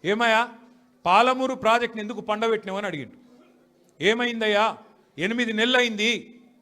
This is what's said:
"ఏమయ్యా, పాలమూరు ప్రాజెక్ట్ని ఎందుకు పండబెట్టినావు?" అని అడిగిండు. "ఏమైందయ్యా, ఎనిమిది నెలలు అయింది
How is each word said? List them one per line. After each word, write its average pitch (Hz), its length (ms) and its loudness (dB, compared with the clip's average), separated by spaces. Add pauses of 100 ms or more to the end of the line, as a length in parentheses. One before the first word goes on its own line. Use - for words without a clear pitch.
"ఏమయ్యా, 226 440 2 (560)
పాలమూరు 254 480 4
ప్రాజెక్ట్ని 226 500 0
ఎందుకు 208 180 -10
పండబెట్టినావు?" 214 560 -4
అని 208 100 -6
అడిగిండు. 143 300 -10 (880)
"ఏమైందయ్యా, 220 720 0 (400)
ఎనిమిది 220 360 -2
నెలలు 247 240 2
అయింది 220 640 -2 (200)